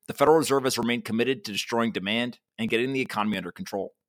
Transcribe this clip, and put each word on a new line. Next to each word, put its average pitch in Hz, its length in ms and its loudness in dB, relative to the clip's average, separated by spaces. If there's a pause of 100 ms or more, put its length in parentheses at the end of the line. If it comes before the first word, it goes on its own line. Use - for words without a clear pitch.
the 139 80 -8
Federal 151 220 6
Reserve 135 260 2
has 127 160 0
remained 117 260 -2
committed 117 400 0
to 107 60 -8
destroying 117 400 -2
demand 110 480 -4 (180)
and 110 140 -2
getting 120 200 0
the 135 80 -2
economy 107 380 -2
under 90 140 -8
control. 95 420 -8 (160)